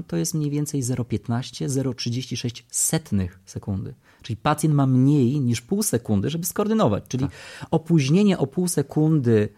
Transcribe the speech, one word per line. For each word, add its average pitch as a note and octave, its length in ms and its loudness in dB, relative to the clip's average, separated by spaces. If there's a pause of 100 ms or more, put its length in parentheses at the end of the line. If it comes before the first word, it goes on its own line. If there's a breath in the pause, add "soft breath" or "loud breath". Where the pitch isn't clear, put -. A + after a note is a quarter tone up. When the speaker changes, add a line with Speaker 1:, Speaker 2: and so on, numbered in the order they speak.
Speaker 1:
to E3+ 100 -6
jest E3 160 -2
mniej D3+ 160 -2
więcej D3 320 -4
zero B2 240 -2
piętnaście, A#2+ 640 -6
zero C3+ 240 -2
trzydzieści B2 440 -6
sześć - 320 -8
setnych G2 760 -2
sekundy. G#2 480 -8 (280 soft breath)
Czyli A2+ 160 -10
pacjent D3+ 380 0
ma C#3 100 4
mniej C3 560 4
niż A#2+ 200 0
pół G3+ 220 -2
sekundy, A2 460 0
żeby E3 160 -6
skoordynować. G#3 640 0
Czyli B2+ 160 -4
Speaker 2:
Tak. - 100 -4 (380 loud breath)
Speaker 1:
opóźnienie E3 640 4
o - 100 0
pół F3+ 200 -2
sekundy C#3 920 2